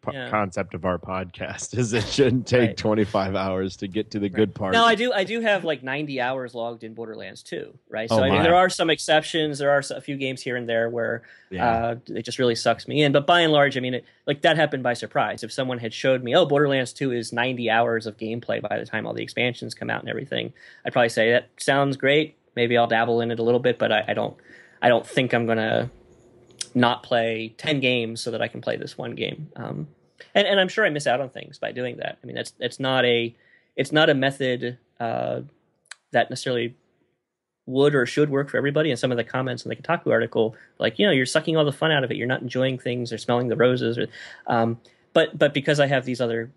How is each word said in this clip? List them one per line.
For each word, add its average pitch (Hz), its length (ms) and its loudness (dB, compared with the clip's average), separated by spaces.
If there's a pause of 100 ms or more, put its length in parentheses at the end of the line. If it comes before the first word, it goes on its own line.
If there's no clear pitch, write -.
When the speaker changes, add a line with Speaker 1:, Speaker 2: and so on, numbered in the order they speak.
Speaker 1:
po-, - 120 -8
Speaker 2:
Yeah. 127 180 -8
Speaker 1:
concept 101 420 -4
of 87 140 -10
our 90 120 -2
podcast 92 800 -8
<laughs> - 0 -
is 117 140 0
it 113 120 0
shouldn't 127 420 2
take 120 220 4
Speaker 2:
Right. - 80 -6
Speaker 1:
twenty-five 101 580 0
hours 95 440 -2
to 104 100 -8
get 104 240 -4
to 110 60 -4
the 101 120 0
good 101 200 2
Speaker 2:
Right. - 40 -16
Speaker 1:
part. 95 180 -2
Speaker 2:
Now, 233 140 4
I 226 80 6
do, 233 180 -2
I 196 120 0
do 220 180 -4
have, 202 220 0
like, 147 180 -4
ninety 135 360 -4
hours 123 360 -4
logged 117 280 -8
in 113 120 -12
Borderlands 107 480 -12
two, - 340 -10 (140)
right? 110 200 -6
Speaker 1:
Oh, 113 60 4
Speaker 2:
So, 110 60 6
I 131 60 4
mean, 139 100 4
Speaker 1:
my. - 60 4
Speaker 2:
there 170 100 6
are 180 160 6
some 175 180 -2
exceptions. 156 720 0
There 143 120 2
are 143 100 6
s-, 135 100 -8
a 127 100 -8
few 139 160 -8
games 131 260 -6
here 127 140 -4
and 120 120 -6
there 117 200 0
where, 117 340 -4 (280)
Speaker 1:
Yeah. 92 180 0
Speaker 2:
uh, 117 280 0 (120)
it 113 140 -8
just 120 160 -10
really 123 160 4
sucks 113 320 0
me 135 160 0
in. 143 100 4
But 143 140 2
by 175 140 6
and 160 120 4
large, 143 240 4
I 131 40 -2
mean, 127 140 -4
it, 120 100 -6 (220)
like, 143 160 -2
that 160 140 4
happened 143 280 0
by 123 100 2
surprise. 113 480 -2
If 107 100 -10
someone 127 260 -4
had 113 140 -6
showed 131 300 0
me, 120 140 2
"Oh, 180 100 8
Borderlands 143 460 2
two 139 180 -4
is 120 220 -4
ninety 120 360 -2
hours 113 380 2
of 107 100 -8
gameplay 113 460 -4
by 107 160 -4
the 113 80 -6
time 110 200 -4
all 113 60 -6
the 113 120 -6
expansions 117 500 -4
come 117 160 -8
out 110 120 -2
and 127 60 -12
everything," 117 440 -6 (320)
I'd 127 80 -4
probably 120 160 4
say, 113 240 2
"That 123 160 0 (100)
sounds 139 380 2
great. 147 400 0 (180)
Maybe 120 240 2
I'll 117 80 4
dabble 117 360 2
in 117 100 -2
it 117 80 -4
a - 20 0
little 120 180 4
bit," 123 160 2
but 110 140 0
I, 107 180 2
I 107 60 0
don't, 107 220 -4 (440)
I - 80 4
don't 117 180 4
think 131 280 0
I'm 117 120 2
gonna 113 440 0 (840)
not 120 260 2
play 113 560 -2
ten 151 220 -2
games 117 400 0
so 120 100 -6
that 113 120 -6
I 117 40 -4
can 117 140 -10
play 117 160 -4
this - 200 -10
one 120 200 -8
game. - 400 -6
Um, 147 320 -8 (460)
and, 202 120 4
and 196 140 4
I'm 185 80 4
sure 220 160 0
I 180 60 4
miss 147 160 -2
out 127 140 2
on 131 100 -6
things - 280 -16
by 110 140 -6
doing 123 260 -8
that. - 240 -8
I - 40 -16
mean, 120 100 -10
that's, 117 160 -8
that's - 280 -8
not 131 240 2
a, 117 300 2 (400)
it's - 180 -2
not 156 180 6
a 147 40 6
method, 131 640 -2 (200)
uh, 120 440 -4 (680)
that 123 180 2
necessarily 123 440 -4 (920)
would 139 280 4
or 123 120 4
should 147 240 2
work 139 180 -2
for - 80 -4
everybody. 143 340 0
And 120 80 -2
some 131 120 0
of 123 60 0
the 117 80 0
comments 127 400 -6
in 120 40 -8
the 113 80 -6
Kotaku 170 340 -2
article, 117 440 2 (240)
like, 117 200 -2
you 208 80 4
know, 196 60 4
"You're 131 140 2
sucking 160 300 0
all 156 80 4
the 143 80 0
fun 156 180 0
out 143 140 2
of 120 60 -4
it. 113 60 -4
You're 117 100 -4
not 127 160 -2
enjoying 127 360 -2
things 120 340 -6
or 110 60 -8
smelling 123 300 0
the 110 80 -2
roses." 120 420 2
Or, 110 80 -2 (400)
um, 117 320 2 (340)
but, 160 260 2
but 147 140 4
because 147 280 0
I 143 60 6
have 135 180 0
these 127 160 -4
other 117 360 -2